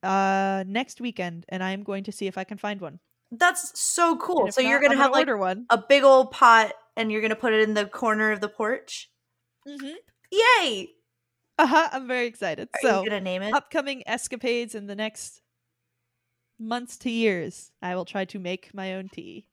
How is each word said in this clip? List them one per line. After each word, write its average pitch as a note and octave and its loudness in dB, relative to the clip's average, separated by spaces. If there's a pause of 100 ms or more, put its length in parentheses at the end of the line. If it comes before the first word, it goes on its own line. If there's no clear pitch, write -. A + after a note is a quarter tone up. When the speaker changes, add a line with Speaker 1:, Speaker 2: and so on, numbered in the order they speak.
Speaker 1:
uh, G3 0
next G#3+ -6
weekend, F3+ -8
and F#3 -6
I'm F#3+ -6
going G3 -8
to G#3+ -10
see G3 -8
if F#3+ -6
I F#3+ -6
can G#3 -12
find G3+ -8
one. D#3+ -14 (320)
Speaker 2:
That's F4 -2
so E4+ 2
cool. F4 -2
Speaker 1:
And G3 4
if G3+ -6
Speaker 2:
So C4 2
you're C4+ 2
Speaker 1:
not, C#4+ 4
Speaker 2:
gonna C#4 4
Speaker 1:
I'm - 0
Speaker 2:
have, C4+ 4
Speaker 1:
gonna C4+ 4
Speaker 2:
like, D#4 2
Speaker 1:
order A#3+ -2
one. F#3+ -4
Speaker 2:
a A#3 6
big C#4 4
old C4 8
pot, A3+ 8 (240)
and A3 -2
you're G#3+ -2
gonna A3 0
put A3 0
it G#3+ 4
in G#3+ 2
the G#3 0
corner G#3+ 0
of G3+ -4
the G#3 -4
porch? - -6 (560)
Speaker 1:
Mm-hmm. C#4+ -14 (400)
Speaker 2:
Yay! F#4 2 (720)
Speaker 1:
Uh-huh, D4+ 4
I'm C4 -8
very B3 -2
excited. G#3 -8
Speaker 2:
Are - -4
Speaker 1:
So, G3 2
Speaker 2:
you G#3+ -4
gonna G3+ -4
name F#3 -6
it? G#3+ -6
Speaker 1:
upcoming C#4 -4
escapades A#3+ -6
in G3+ -12
the G3+ -12
next G#3+ -10 (1160)
months A#3+ -8
to B3 -4
years, G3+ -2 (100)
I F3+ -6
will F#3 -6
try G3 -6
to G3+ -14
make F#3 -10
my F#3+ -10
own F#3+ -12
tea. - -18